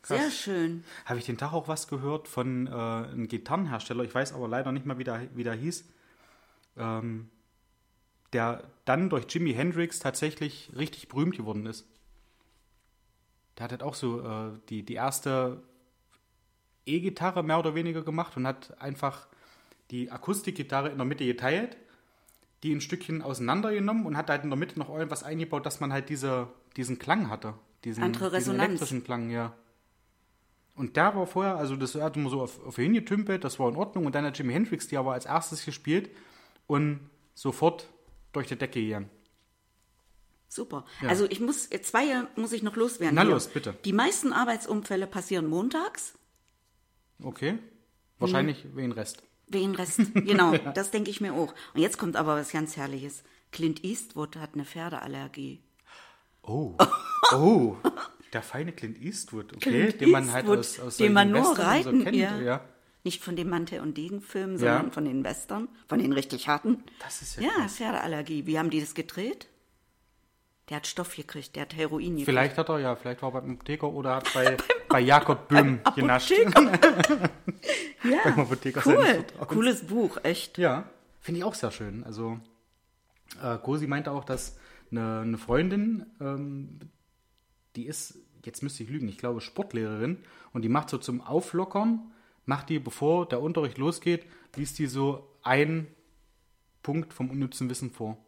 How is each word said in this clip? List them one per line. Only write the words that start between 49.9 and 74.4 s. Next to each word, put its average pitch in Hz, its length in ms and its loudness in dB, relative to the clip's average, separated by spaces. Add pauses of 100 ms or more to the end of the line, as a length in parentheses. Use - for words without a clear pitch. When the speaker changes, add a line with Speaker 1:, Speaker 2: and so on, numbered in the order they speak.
Speaker 2:
genau. 202 380 6
Speaker 1:
<laughs> 156 120 2
Ja. 139 80 -6
Speaker 2:
Das 196 180 -2
denke 208 200 -2
ich 202 100 -8
mir 196 140 -2
auch. 151 180 0 (220)
Und - 60 0
jetzt 202 180 2
kommt 170 180 -2
aber 151 200 2
was 147 160 -4
ganz 156 260 -4
Herrliches. 139 440 -8 (280)
Clint 160 340 -2
Eastwood 156 520 -6
hat 156 180 -12
eine 147 100 -4
Pferdeallergie. 139 960 -10 (840)
Speaker 1:
Oh. 110 320 -4 (580)
Oh. 135 440 6 (200)
<laughs> - 140 -12 (220)
Der 113 100 -4
feine 160 300 -8
Clint 113 280 -10
Eastwood, 117 540 -10
okay, 233 340 4
Speaker 2:
Clint 208 120 -2
Speaker 1:
den 208 100 8
man 131 220 6
halt 123 120 0
Speaker 2:
Eastwood, 202 140 6
Speaker 1:
aus, - 220 -4
aus 123 160 -8
Speaker 2:
den - 160 6
Speaker 1:
solchen - 20 -
Speaker 2:
man 202 160 8
nur 226 100 6
Speaker 1:
Western 311 100 6
und 302 60 4
so 190 60 0 (280)
Speaker 2:
reiten, 247 140 6
Speaker 1:
kennt, 208 120 2
Speaker 2:
ja. 190 240 2
Speaker 1:
ja. 127 240 -2 (400)
Speaker 2:
Nicht - 180 -4
von 175 140 -6
dem 170 140 -2
Mante- 170 320 -2
und 151 160 -4
Degen-Film, 190 540 -6
Speaker 1:
Ja. 180 60 -4 (180)
Speaker 2:
sondern 160 160 0
von 151 120 -4
den 135 200 -2
Western, 214 440 -6 (200)
von - 100 2
den 135 140 2
richtig 135 360 -2
harten. 180 360 0 (160)
Speaker 1:
Das - 200 -12
ist - 160 -10
ja - 60 -6
Speaker 2:
Ja, 294 140 0
Speaker 1:
krass. 214 200 -2
Speaker 2:
Pferdeallergie. 160 720 -4
Wie 156 120 0
haben 165 120 0
die 151 100 0
das 147 140 -8
gedreht? 180 540 -8 (1200)
Der 151 80 -8
hat 147 100 -8
Stoff - 300 -6
gekriegt, - 400 -12
der 147 60 -6
hat 143 140 -10
Heroin 156 340 -2
gekriegt. 147 160 -2
Speaker 1:
Vielleicht 135 300 4
hat 160 120 0
er, 156 100 0
ja, 127 180 0
vielleicht 123 240 -8
war 131 140 -6
er 131 60 -4
beim 131 140 -8
Apotheker 151 340 -6
oder 135 280 -2
hat 131 140 -2
Speaker 2:
<laughs> - 40 -4
Speaker 1:
bei, 127 220 4 (320)